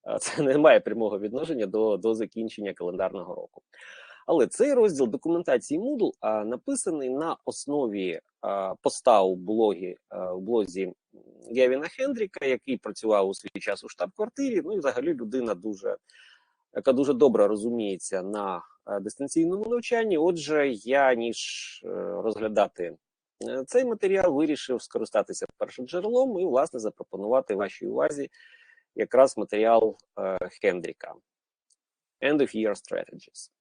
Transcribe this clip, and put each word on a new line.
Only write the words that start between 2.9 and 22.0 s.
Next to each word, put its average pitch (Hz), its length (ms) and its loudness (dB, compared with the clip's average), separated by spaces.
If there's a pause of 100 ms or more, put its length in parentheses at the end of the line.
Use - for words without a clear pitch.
року. - 260 -16 (640)
Але 143 200 4
цей 285 260 2
розділ 175 340 4
документації 160 720 0
Moodle, 226 400 0
а, 107 240 -2
написаний 143 680 -4
на 147 360 -2
основі, 104 760 -4 (200)
а, 98 400 -4
поста 113 400 6
у 95 140 4
блогі, 92 600 0 (120)
а, 92 240 -8
у 92 80 -8
блозі 95 520 -2 (640)
Гевіна 131 320 2
Хендріка, 226 580 -6
який 127 320 -2
працював 104 520 0
у 95 40 -4
свій - 260 -12
час 196 240 -6
у 226 60 -16
штаб-квартирі. 220 760 -4
Ну 202 80 -6
і 202 40 -2
взагалі 139 360 -2
людина 117 400 -4
дуже, 101 440 -6 (800)
яка - 180 2
дуже 135 200 2
добре 113 340 6
розуміється 104 720 -4
на, 98 400 -6 (240)
а, 101 140 -4
дистанційному 196 680 -2
навчанні. 226 520 0
Отже, 151 520 0
я, 127 440 2
ніж, 117 240 -2 (480)
е, 92 40 -10 (340)